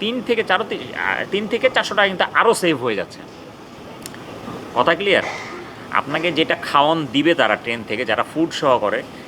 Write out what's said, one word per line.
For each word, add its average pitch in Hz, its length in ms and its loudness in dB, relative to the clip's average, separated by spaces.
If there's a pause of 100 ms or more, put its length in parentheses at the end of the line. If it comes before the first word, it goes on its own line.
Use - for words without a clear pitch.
তিন 233 220 -2
থেকে 220 220 0
চার, 190 240 2
তি-, - 300 -8
আহ, 90 320 0
তিন 208 160 0
থেকে 240 240 2
চারশো 220 240 0
টাকা 196 140 4
কিন্তু 180 160 0 (100)
আরও 208 200 6
সেভ 156 280 2
হয়ে 117 140 0
যাচ্ছে। 90 220 -6 (1600)
কথা 143 200 4
ক্লিয়ার? 175 280 2 (720)
আপনাকে 160 400 0
যেটা 156 220 2
খাওয়ান 151 520 4
দিবে 143 280 4
তারা 104 220 4
ট্রেন 117 320 -4
থেকে, 113 160 -2
যারা 110 200 2 (100)
ফুড 160 160 0
সহ 131 280 2
করে, 107 240 0 (260)